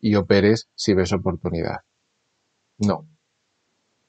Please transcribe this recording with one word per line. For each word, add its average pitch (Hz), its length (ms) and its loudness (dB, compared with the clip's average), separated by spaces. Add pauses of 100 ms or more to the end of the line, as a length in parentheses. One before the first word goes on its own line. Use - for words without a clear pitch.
y 107 140 0
operes 101 640 2
si - 180 0
ves 92 180 0
oportunidad. 87 680 -4 (960)
No. 98 300 -2 (1000)